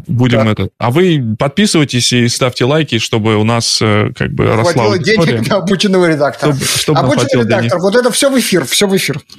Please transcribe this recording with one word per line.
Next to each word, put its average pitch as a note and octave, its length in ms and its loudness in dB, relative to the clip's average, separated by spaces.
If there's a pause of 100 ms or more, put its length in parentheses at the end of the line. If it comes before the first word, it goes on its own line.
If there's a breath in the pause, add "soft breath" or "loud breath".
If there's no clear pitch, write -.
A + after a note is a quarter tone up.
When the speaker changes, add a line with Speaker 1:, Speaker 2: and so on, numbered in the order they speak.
Speaker 1:
будем A#2+ 380 2
Speaker 2:
Да. A2 60 2
Speaker 1:
это. G2 260 -4
А A#2+ 140 -2
вы C#3+ 460 0
подписывайтесь D3 760 0
и A#2+ 160 2
ставьте B2+ 340 -2
лайки, C#3+ 360 0
чтобы A2 360 0
у G#2+ 80 2
нас, A#2 380 0
э, G#2+ 360 0
как - 140 -4
бы - 140 0
росла A2 260 2
Speaker 2:
Хватило G#3 220 2
Speaker 1:
аудитория. D#3+ 400 0
Speaker 2:
денег - 160 -2
на G#3 80 0
обученного F#3 520 0
редактора. D3 440 0
Speaker 1:
Чтобы, C#3+ 120 -4
чтобы - 340 -2
Speaker 2:
Обученный C#4+ 200 2
Speaker 1:
хватило B2+ 220 0
Speaker 2:
редактор, A#2 280 0
Speaker 1:
денег. F3 140 0
Speaker 2:
вот G3 140 0
это A#3+ 140 2
все C#4 180 0
в C4 100 2
эфир, F3 260 0
все - 220 0
в G3 80 0
эфир. D3 240 -4 (200)